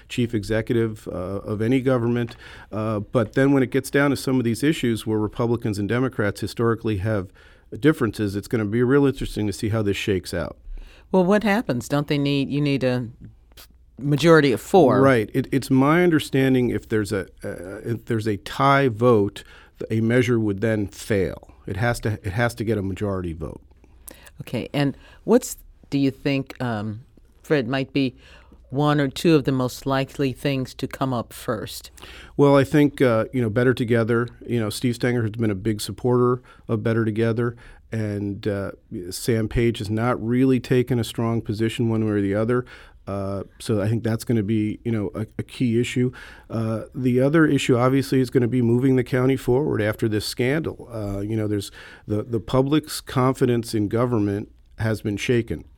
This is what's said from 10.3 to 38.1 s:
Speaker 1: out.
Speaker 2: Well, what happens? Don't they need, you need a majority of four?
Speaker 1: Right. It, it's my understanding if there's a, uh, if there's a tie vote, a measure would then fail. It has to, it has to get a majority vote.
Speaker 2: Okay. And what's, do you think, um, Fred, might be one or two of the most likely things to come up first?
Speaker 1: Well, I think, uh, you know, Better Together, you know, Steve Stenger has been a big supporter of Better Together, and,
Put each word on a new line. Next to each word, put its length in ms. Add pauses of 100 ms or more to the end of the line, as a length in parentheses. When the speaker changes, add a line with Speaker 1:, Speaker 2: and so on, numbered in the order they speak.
Speaker 1:
out. 240 (540)
Speaker 2:
Well, 120
what 200
happens? 440
Don't 200
they 100
need, 320
you 100
need 240
a 240 (880)
majority 540
of 80
four? 400
Speaker 1:
Right. 340
It, 180
it's 180
my 340
understanding 680
if 180
there's 240
a, 140 (180)
uh, 400
if 200
there's 220
a 100
tie 520
vote, 560 (440)
a 120
measure 380
would 200
then 280
fail. 640 (140)
It 100
has 240
to, 120 (100)
it 100
has 220
to 100
get 120
a 40
majority 500
vote. 300 (800)
Speaker 2:
Okay. 320
And 240 (260)
what's, 340 (320)
do 80
you 140
think, 500
um, 400 (420)
Fred, 240
might 260
be 220 (540)
one 320
or 80
two 260
of 80
the 80
most 340
likely 460
things 420
to 140
come 260
up 200
first? 580 (460)
Speaker 1:
Well, 180
I 80
think, 380
uh, 320
you 80
know, 80
Better 240
Together, 560 (160)
you 160
know, 80
Steve 260
Stenger 280
has 80
been 200
a 40
big 260
supporter 600 (280)
of 120
Better 220
Together, 540 (340)
and, 560